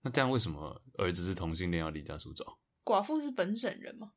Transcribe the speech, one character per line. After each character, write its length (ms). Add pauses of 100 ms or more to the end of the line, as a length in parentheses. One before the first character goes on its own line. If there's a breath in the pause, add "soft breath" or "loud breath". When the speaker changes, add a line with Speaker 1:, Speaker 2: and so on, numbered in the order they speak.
Speaker 1:
那 80
这 100
样 100
为 80
什 120
么 320 (120)
儿 160
子 140
是 100
同 200
性 160
恋 100
要 100
离 120
家 140
出 160
走？ 260 (260)
Speaker 2:
寡 180
妇 180
是 100
本 260
省 240
人 160
吗？ 200